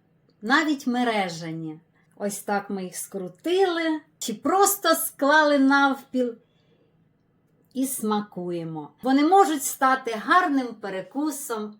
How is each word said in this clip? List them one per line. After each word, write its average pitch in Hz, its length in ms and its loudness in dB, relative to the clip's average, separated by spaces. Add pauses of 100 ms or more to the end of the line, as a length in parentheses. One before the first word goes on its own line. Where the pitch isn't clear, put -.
(420)
навіть 285 460 0
мережані. 170 920 -4 (360)
Ось 202 240 -8
так 202 300 -6
ми 190 140 -6
їх 180 120 -12
скрутили 320 1040 -2 (180)
чи - 140 -6
просто 359 640 2
склали 294 640 2
навпіл 269 760 2 (1400)
і 262 140 -2
смакуємо. 175 1040 -6 (100)
Вони 269 220 2
можуть 320 400 4
стати 262 480 0
гарним 269 560 2
перекусом, 214 1120 -8